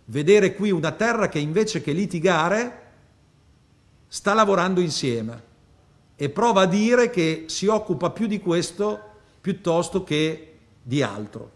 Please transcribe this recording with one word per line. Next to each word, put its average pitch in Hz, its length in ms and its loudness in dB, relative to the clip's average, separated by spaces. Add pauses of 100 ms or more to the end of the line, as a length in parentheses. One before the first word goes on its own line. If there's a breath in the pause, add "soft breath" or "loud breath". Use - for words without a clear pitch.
vedere 175 480 4
qui 208 160 -2
una 160 220 0
terra 220 360 0
che 160 100 -6
invece 165 440 -2
che 143 100 -4
litigare 180 880 0 (1300)
sta - 240 -2
lavorando 190 480 4
insieme 117 640 -4 (760)
e 139 140 -4
prova 202 320 4
a 190 40 6
dire 233 440 4
che 160 380 -2
si - 180 -4
occupa 196 460 0
più 226 140 -4
di 202 140 -4
questo 196 580 -2 (440 soft breath)
piuttosto 175 600 -2
che 156 520 -4 (260)
di 131 200 -2
altro. 107 540 -6